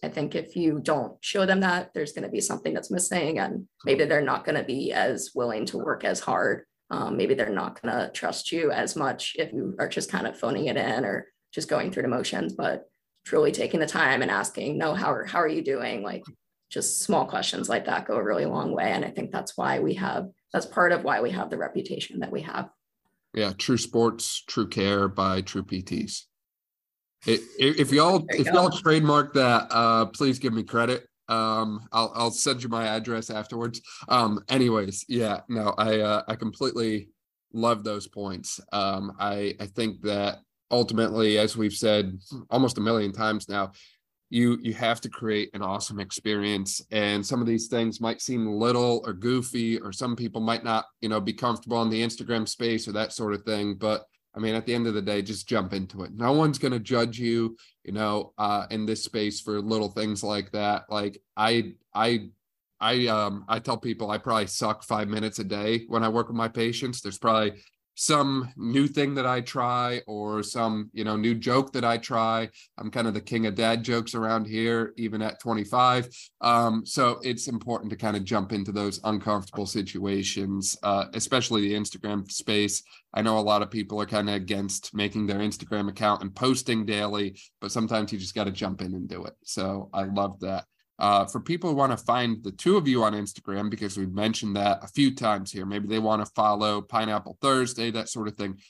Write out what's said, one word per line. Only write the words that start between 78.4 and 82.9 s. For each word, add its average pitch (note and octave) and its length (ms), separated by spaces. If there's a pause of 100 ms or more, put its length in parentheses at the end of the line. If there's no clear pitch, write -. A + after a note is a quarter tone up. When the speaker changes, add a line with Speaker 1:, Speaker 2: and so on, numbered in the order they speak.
Speaker 2:
into G2+ 180
those G2+ 320
uncomfortable G#2 640
situations, G2 1160
uh, G2 320
especially A#2 540
the G2+ 60
Instagram G#2 580
space. G#2 520 (300)